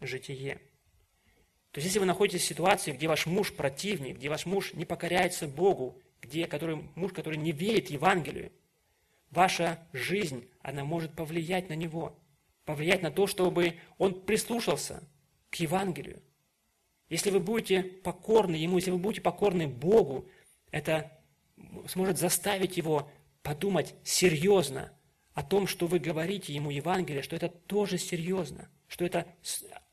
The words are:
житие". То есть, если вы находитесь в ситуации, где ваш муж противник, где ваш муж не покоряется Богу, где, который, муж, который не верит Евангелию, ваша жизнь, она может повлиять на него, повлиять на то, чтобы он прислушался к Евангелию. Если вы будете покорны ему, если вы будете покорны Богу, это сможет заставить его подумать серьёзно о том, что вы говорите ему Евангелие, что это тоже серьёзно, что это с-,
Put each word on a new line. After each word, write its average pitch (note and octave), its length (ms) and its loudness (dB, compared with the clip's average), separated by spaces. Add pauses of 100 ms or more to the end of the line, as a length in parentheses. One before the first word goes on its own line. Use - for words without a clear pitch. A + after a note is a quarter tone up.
житие". C3+ 600 -8 (1120)
То - 60 -10
есть, D3+ 80 -2
если F#3+ 120 2
вы F#3+ 80 4
находитесь F3+ 360 4
в - 40 0
ситуации, - 460 2
где C#3 160 -2
ваш D3+ 180 2
муж F#3 260 0
противник, C#3+ 640 -4
где C3+ 100 -8
ваш D3+ 180 -4
муж F#3 280 -2
не E3 100 -6
покоряется E3+ 640 0
Богу, C3+ 520 0 (200)
где, E3 260 -4
который, D#3 300 -4 (180)
муж, F#3+ 180 -4
который D#3 240 -6
не D#3 140 -2
верит F#3 400 0
Евангелию, D#3+ 640 0 (800)
ваша E3+ 600 2
жизнь, C3+ 560 -4 (120)
она C#3 240 -6
может D#3+ 320 -4
повлиять E3+ 540 -2
на D#3 40 -6
него, D#3+ 420 -6 (480)
повлиять D#3+ 380 2
на D#3 80 0
то, G3 160 2
чтобы F3 540 2 (180)
он F#3 260 0
прислушался G#3+ 800 -2 (480)
к - 60 -10
Евангелию. E3+ 640 -2 (840)
Если E3+ 220 0
вы F#3+ 100 4
будете F#3+ 420 2
покорны F#3 720 2
ему, E3+ 240 2
если F3+ 140 0
вы F3+ 60 2
будете G3 220 -2
покорны F3+ 460 2
Богу, C#3 640 4 (400)
это D#3 400 -2 (800)
сможет F#3 300 0
заставить F#3 580 0
его D3+ 340 0 (320)
подумать D#3+ 640 0
серьёзно D#3+ 920 4 (360)
о D3 100 -4
том, F#3+ 240 2
что F3 220 -2
вы F3 100 4
говорите D#3+ 560 -4
ему D3 160 -2
Евангелие, D3 520 0
что - 120 -6
это E3 140 -2
тоже F#3+ 500 -2
серьёзно, E3+ 720 -4 (160)
что - 180 -6
это F3 220 0 (160)
с-, - 220 -8 (280)